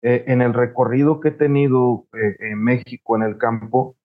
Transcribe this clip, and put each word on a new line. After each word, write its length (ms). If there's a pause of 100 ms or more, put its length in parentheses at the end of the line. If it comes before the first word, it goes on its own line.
eh, 240
en 160
el 100
recorrido 680
que 80
he 40
tenido, 800
eh, 280
en 220
México, 540
en 60
el 160
campo 680